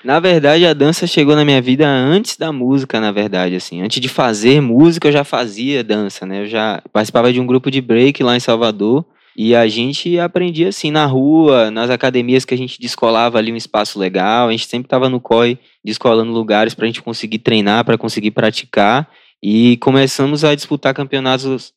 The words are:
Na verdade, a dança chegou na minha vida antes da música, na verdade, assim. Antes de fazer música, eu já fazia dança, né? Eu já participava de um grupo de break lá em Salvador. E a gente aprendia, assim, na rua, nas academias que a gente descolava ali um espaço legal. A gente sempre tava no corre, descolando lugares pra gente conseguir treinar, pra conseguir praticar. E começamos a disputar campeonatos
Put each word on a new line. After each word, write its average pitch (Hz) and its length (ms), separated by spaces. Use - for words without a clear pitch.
Na 135 160
verdade, 165 460
a 165 80
dança 151 340
chegou 151 280
na 151 100
minha 139 160
vida 131 260
antes 139 500
da 160 140
música, 131 480
na 107 120
verdade, 98 440
assim. 90 260
Antes 110 200
de 127 80
fazer 123 520
música, 151 460
eu 147 40
já 147 120
fazia 123 600
dança, 107 420
né? 95 160
Eu 104 60
já 107 340
participava 117 400
de 123 80
um 127 60
grupo 127 260
de 135 100
break 123 420
lá 120 120
em 120 40
Salvador. 113 680
E 110 160
a 117 140
gente 131 500
aprendia, 175 520
assim, 165 220
na 151 140
rua, 135 640
nas 113 200
academias 127 560
que - 80
a 127 40
gente 127 220
descolava 117 580
ali 113 140
um 117 60
espaço 107 420
legal. 98 480
A 113 40
gente 113 140
sempre 123 220
tava 131 220
no 127 100
corre, 120 380
descolando 113 480
lugares 110 420
pra - 120
gente 117 160
conseguir 110 380
treinar, 110 440
pra 117 140
conseguir 107 340
praticar. 107 800
E 117 300
começamos 135 680
a 147 120
disputar 143 380
campeonatos 131 840